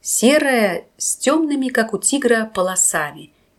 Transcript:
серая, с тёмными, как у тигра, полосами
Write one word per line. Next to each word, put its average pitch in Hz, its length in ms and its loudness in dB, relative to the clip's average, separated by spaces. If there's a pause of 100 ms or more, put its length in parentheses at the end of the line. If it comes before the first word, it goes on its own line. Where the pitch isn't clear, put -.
серая, 247 840 2 (120)
с - 180 -6
тёмными, 285 540 0
как 220 240 -2
у 196 40 -2
тигра, 233 560 0
полосами 175 800 -2 (280)